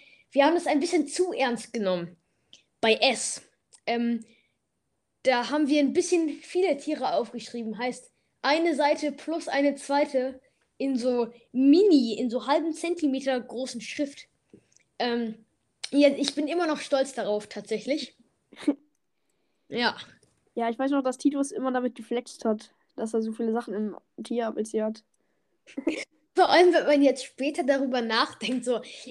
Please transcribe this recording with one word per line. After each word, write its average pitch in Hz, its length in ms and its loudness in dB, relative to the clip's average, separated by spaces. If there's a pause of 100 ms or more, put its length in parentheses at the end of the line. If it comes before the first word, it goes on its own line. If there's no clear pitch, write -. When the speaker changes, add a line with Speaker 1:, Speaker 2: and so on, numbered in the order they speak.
(320)
Speaker 1:
wir 277 140 4
haben 330 100 4
das - 120 -2
ein 302 120 2
bisschen 339 280 0
zu - 260 -2
ernst 240 400 -2
genommen. 185 420 -2 (640)
Bei 220 160 6
S. 233 460 0 (440)
Ähm, 233 400 -2 (960)
da 240 260 2
haben 294 180 2
wir 294 140 4
ein 269 120 2
bisschen 339 360 2
viele 359 480 -2
Tiere 254 360 -4
aufgeschrieben. 226 640 -6
Heißt, 247 340 -6 (300)
eine 320 340 2
Seite 294 360 0
plus 311 360 -8
eine 285 280 0
zweite 277 640 -2 (360)
in 269 200 -2
so 240 340 0 (200)
mini, 277 640 6
in 247 120 -2
so 240 180 -6
halben 311 260 0
Zentimeter 269 640 -2
großen 233 420 -10
Schrift. - 460 -8 (680)
Ähm, 233 480 -4 (460)
ja, 285 180 6
ich 277 240 -2
bin 285 140 -2
immer 339 180 0
noch 311 140 0
stolz 269 340 -2
darauf, 208 340 -4
tatsächlich. 220 680 -6 (380)
Speaker 2:
<laughs> - 240 -2 (920)
Speaker 1:
Ja. 233 260 -2 (580)
Speaker 2:
Ja, 233 160 -2
ich 226 80 -4
weiß 269 140 0
noch, 277 100 2
dass 254 160 -4
Titus 277 340 0
immer 254 200 -4
damit 247 240 -2
geflext - 480 -8
hat, 220 300 -4 (240)
dass 220 160 -6
er 226 80 0
so 220 100 -4
viele 220 220 -4
Sachen 233 200 -4
im 214 220 -6 (260)
Tier-A 226 300 -4
B 214 120 -4
C 220 200 -4
hat. 220 180 -6 (640)
Speaker 1:
<laughs> - 720 -10
Vor 349 140 6
allem, 349 240 8
wenn 311 120 4
man 294 160 4
jetzt 262 220 4
später 277 400 -4
darüber 262 380 0
nachdenkt, 226 640 -2
so, 240 160 -2 (300)